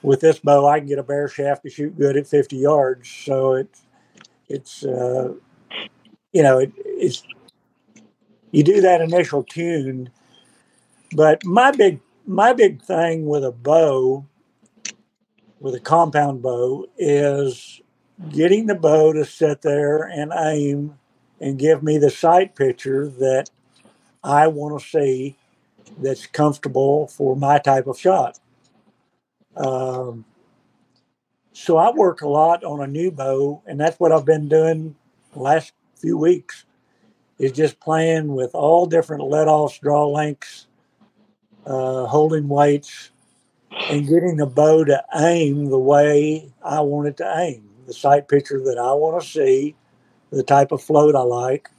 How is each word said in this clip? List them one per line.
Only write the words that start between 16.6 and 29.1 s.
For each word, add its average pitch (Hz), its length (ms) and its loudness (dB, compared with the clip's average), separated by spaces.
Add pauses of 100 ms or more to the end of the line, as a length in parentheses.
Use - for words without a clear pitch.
is 143 800 -2 (500)
getting 180 360 2
the 202 80 -2
bow 156 380 4
to 156 120 -2
sit 147 380 -4
there 147 400 -2
and 151 340 -10
aim 147 640 -4 (420)
and 139 180 -8
give 147 240 2
me 151 160 0
the 143 120 4
sight 175 460 2
picture 135 520 -4
that 131 420 -2 (720)
I 147 240 4
wanna 147 320 -6
see 135 560 -4 (640)
that's 131 280 -6
comfortable 143 840 -2
for 135 280 -4
my 143 220 2
type 135 280 0
of 131 120 -8
shot. 180 400 0 (1160)